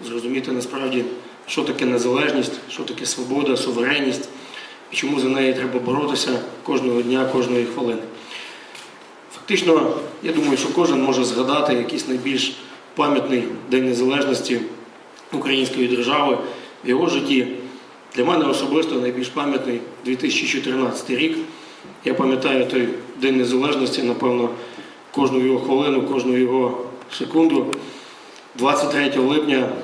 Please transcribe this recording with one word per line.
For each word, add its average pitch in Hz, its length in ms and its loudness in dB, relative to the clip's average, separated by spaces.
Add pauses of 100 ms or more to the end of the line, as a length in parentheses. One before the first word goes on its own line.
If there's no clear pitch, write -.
зрозуміти 123 460 -4
насправді, 127 520 -2 (420)
що - 160 -2
таке 139 220 -2
незалежність, 127 680 2 (180)
що - 120 -8
таке - 240 -8
свобода, 131 500 0
суверенність, 123 720 0 (640)
і - 40 -4
чому 135 240 0
за 131 80 2
неї 131 260 4
треба 127 240 -2
боротися 131 640 0 (220)
кожного 123 400 2
дня, 131 300 2
кожної 123 320 2
хвилини. 117 380 -2 (1300)
Фактично, 170 580 4 (300)
я 160 100 -2
думаю, 143 240 4
що - 120 0
кожен 139 340 4
може 127 220 2
згадати 131 500 2
якийсь 123 340 -2
найбільш 127 480 -2 (380)
пам'ятний 135 480 2 (280)
День 127 160 4
Незалежності 127 720 2 (720)
української 131 560 0
держави 127 500 2 (460)
в 123 40 -2
його 151 200 4
житті. 139 380 2 (720)
Для 123 80 2
мене 160 200 4
особисто 143 500 0
найбільш 123 340 -2
пам'ятний 131 520 -2 (240)
дві 127 120 0
тисячі 139 300 0
чотирнадцятий 131 720 -2
рік. 160 200 0 (680)
Я 131 100 0
пам'ятаю 131 520 2
той 123 220 2 (320)
День 131 160 4
Незалежності, 127 680 2
напевно, 123 460 2 (600)
кожну 131 360 2
його 131 120 4
хвилину, 135 440 2
кожну 127 340 0
його 127 480 2 (340)
секунду. 156 480 4 (920)
Двадцять 139 320 2
третього 135 380 2
липня 143 400 2 (140)